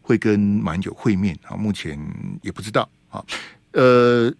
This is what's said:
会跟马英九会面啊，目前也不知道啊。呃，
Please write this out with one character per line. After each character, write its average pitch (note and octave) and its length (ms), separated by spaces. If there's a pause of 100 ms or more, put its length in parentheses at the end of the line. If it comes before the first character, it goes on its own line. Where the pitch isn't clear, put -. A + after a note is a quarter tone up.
会 A#2+ 120
跟 G#2+ 240
马 G#2 360
英 F#3+ 60
九 - 120
会 A2 220
面 F#2 200 (120)
啊， - 80
目 G#2 180
前 D2+ 240 (460)
也 - 80
不 - 100
知 G#2 80
道 A#2 180 (220)
啊。 - 140 (480)
呃， A#2+ 680